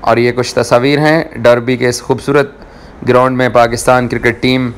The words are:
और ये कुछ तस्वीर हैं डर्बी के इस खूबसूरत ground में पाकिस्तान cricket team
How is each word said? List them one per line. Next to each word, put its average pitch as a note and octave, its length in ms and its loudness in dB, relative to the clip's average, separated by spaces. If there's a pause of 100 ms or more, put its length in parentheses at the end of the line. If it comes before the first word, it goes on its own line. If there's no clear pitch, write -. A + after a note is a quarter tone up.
और A2+ 160 2
ये A#2+ 140 0
कुछ B2 220 -4
तस्वीर B2+ 440 0
हैं D3+ 440 -2
डर्बी A#2+ 340 2
के B2 120 0
इस A#2+ 120 -6
खूबसूरत C#3 540 -2 (480)
ground B2+ 340 2
में B2 160 0
पाकिस्तान A#2+ 540 2
cricket A#2 340 -2
team B2+ 360 0